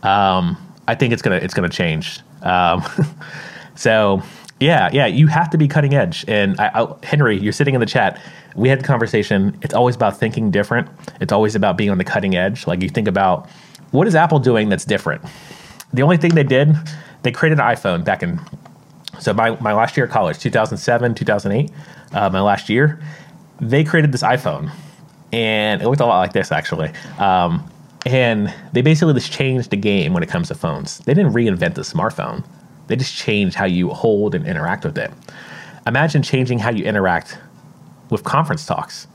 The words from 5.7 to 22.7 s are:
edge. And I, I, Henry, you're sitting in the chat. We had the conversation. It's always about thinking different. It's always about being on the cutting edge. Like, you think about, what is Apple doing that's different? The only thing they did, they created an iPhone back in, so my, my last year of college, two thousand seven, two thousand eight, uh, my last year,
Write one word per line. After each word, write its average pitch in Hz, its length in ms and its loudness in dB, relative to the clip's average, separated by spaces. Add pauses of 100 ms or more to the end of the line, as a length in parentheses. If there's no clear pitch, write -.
edge. 101 340 0
And 101 320 0
I, 107 140 0
I, - 320 -4
Henry, 127 320 2
you're 101 160 -2
sitting 143 200 0
in 127 60 2
the 113 60 2
chat. 104 360 0 (340)
We 123 140 2
had 135 100 2
the 131 60 -8
conversation. 107 760 0
It's - 120 -6
always 123 220 2
about 107 220 0
thinking 110 320 -2
different. 101 380 0 (320)
It's - 140 -2
always 107 220 2
about 98 220 0
being 104 120 0
on 95 80 0
the 92 80 0
cutting 95 300 -2
edge. 98 300 -2
Like, 90 160 -2
you 92 80 -4
think 107 180 -2
about, 92 420 0 (420)
what 156 160 2
is 180 80 2
Apple 160 240 4
doing 113 300 2
that's 95 160 -2
different? 92 360 -2 (720)
The 127 80 2
only 165 160 4
thing 170 180 4
they 151 80 6
did, 139 300 4 (500)
they 123 80 0
created 156 280 2
an 117 60 4
iPhone 92 400 0
back 92 180 0
in, 87 160 -4 (800)
so 107 140 -2
my, 113 260 0
my 107 140 -2
last 113 240 2
year 127 80 2
of - 60 -8
college, 87 280 0
two - 100 -2
thousand 110 280 0
seven, 117 380 0
two - 100 -6
thousand 101 260 0
eight, 143 200 -2 (420)
uh, 101 160 0
my 95 120 0
last 101 280 0
year, 151 320 2 (580)